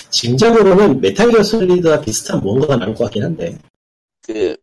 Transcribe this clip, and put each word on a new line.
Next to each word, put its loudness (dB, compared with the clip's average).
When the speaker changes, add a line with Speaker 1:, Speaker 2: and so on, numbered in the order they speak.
Speaker 1:
진작으로는 2
메탈 0
기어 4
솔리드와 0
비슷한 -6
뭔가가 0
나올 -4
것 -4
같긴 -6
한데. -8
Speaker 2:
그, -4